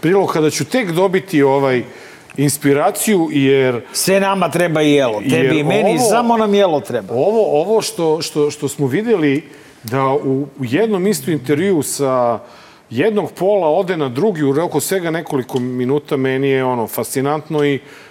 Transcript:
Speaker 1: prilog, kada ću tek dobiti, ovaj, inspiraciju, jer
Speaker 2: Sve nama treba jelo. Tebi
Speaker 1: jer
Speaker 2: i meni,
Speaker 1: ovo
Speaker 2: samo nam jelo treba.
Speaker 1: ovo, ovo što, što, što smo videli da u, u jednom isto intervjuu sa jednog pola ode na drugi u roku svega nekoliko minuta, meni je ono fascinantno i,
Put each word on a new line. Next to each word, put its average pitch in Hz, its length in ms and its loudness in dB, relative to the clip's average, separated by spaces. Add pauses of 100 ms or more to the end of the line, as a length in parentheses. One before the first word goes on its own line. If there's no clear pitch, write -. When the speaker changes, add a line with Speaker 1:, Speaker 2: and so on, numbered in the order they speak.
Speaker 1:
prilog, 180 280 2
kada 156 200 2
ću 143 160 -4
tek 226 260 -2
dobiti, 175 520 0
ovaj, 135 400 2 (540)
inspiraciju, 151 920 0
jer 135 500 2 (120)
Speaker 2:
Sve 190 260 0
nama 196 300 0
treba 170 320 0
jelo. 139 380 2
Tebi 104 160 0
Speaker 1:
jer - 120 2
Speaker 2:
i 151 160 2
meni, 175 280 2
Speaker 1:
ovo 247 180 2
Speaker 2:
samo 233 280 2
nam 214 160 0
jelo 185 260 2
treba. 113 340 -6
Speaker 1:
ovo, 156 480 2
ovo 202 200 0
što, 160 400 -2
što, 147 300 -2
što 143 160 -8
smo 139 200 -2
videli 160 600 0 (340)
da 120 200 -2
u, 135 160 0 (220)
u 147 60 -6 (140)
jednom 180 460 0
isto 185 240 -2
intervjuu 151 520 0
sa 123 560 0 (500)
jednog 180 420 0
pola 190 380 0
ode 175 280 0
na 143 120 -2
drugi 156 340 0
u 139 100 2
roku 160 260 0
svega 170 320 -2
nekoliko 151 480 -4
minuta, 127 580 -4
meni 131 320 0
je 135 140 0
ono 123 240 -2
fascinantno 147 800 -4
i, 139 140 0 (320)